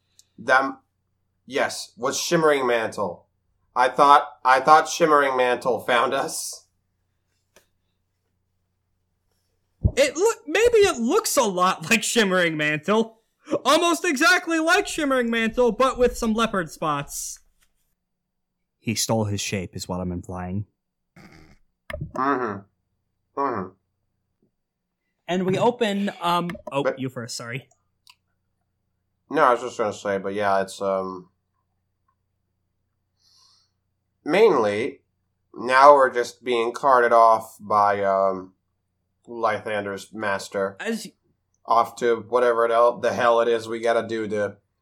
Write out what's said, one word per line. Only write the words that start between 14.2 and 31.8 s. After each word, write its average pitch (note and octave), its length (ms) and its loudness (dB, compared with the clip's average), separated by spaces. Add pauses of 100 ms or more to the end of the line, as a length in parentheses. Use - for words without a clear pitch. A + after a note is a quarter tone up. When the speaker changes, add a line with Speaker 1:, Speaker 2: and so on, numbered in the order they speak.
Speaker 2:
like F4+ 260 0
Shimmering C4 440 -2
Mantle, A3+ 420 0
but A#3+ 260 0
with B3 180 0
some A3+ 160 -2
leopard G#3+ 380 -2
spots. - 680 -8 (1400)
He A2+ 160 -6
stole A2 300 -2
his G2+ 160 -6
shape, F#2 340 -8
is - 140 -14
what F2+ 120 -6
I'm F2+ 120 -6
implying. F2+ 540 -10 (1500)
Speaker 1:
Mm-hmm. B2 460 -4 (800)
Mm-hmm. A#2 300 -4 (1600)
Speaker 2:
And F3+ 200 -4
we F#3 120 0
open, G3+ 520 0 (100)
um, F3 300 -2 (200)
oh, C#3 120 -4
Speaker 1:
But C3 160 -2
Speaker 2:
you C3 100 -6
first, A#2 280 -12
sorry. B2 320 -12 (1600)
Speaker 1:
No, D3 160 0
I B2+ 80 6
was A#2 100 0
just B2 160 -10
gonna G#2+ 140 -2
say, G2 260 -4
but G2 160 -8
yeah, G2+ 280 0
it's, F#2+ 180 -10
um, F#2+ 480 -6 (3000)